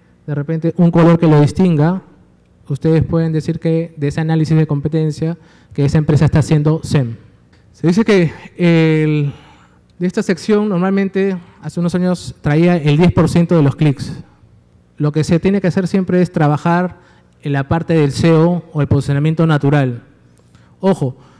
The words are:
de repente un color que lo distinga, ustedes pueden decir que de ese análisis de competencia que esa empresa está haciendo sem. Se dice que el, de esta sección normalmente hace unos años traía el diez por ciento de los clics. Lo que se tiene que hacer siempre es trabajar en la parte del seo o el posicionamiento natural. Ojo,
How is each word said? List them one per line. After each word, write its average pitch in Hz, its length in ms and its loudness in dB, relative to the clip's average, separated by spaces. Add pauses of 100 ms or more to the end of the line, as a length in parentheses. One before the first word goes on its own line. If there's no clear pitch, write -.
(240)
de 151 100 -10
repente 160 420 -4
un 170 160 4
color 170 260 4
que 170 80 2
lo 151 140 4
distinga, 175 600 2 (640)
ustedes 160 340 0
pueden 165 300 -2
decir 156 260 -4
que 165 380 -4
de 143 120 -4
ese 143 120 -4
análisis 160 360 0
de 156 120 2
competencia 156 680 -4 (360)
que 143 120 -2
esa 143 140 0
empresa 151 280 2
está - 120 0
haciendo 151 460 0
sem. 117 320 -2 (560)
Se - 160 -4
dice 196 160 2
que 180 280 2 (240)
el, 156 760 2 (640)
de 175 80 -4
esta 202 160 -2
sección 208 460 -2
normalmente 190 680 -2 (260)
hace 160 180 -8
unos 170 160 -2
años 180 440 -4
traía 170 360 2
el 147 200 0
diez 175 160 4
por 160 160 2
ciento 170 280 2
de 156 60 4
los 139 120 2
clics. - 480 -2 (760)
Lo 151 120 -2
que 151 140 -2
se 170 160 0
tiene 196 200 0
que 190 60 -2
hacer 180 220 -2
siempre 180 340 0
es 175 80 0
trabajar 170 680 0 (440)
en 147 100 -4
la 139 160 -2
parte 170 260 -2
del 147 180 2
seo 165 600 2
o 151 80 -4
el 139 60 0
posicionamiento 147 600 0
natural. 139 560 0 (800)
Ojo, 165 360 -2 (220)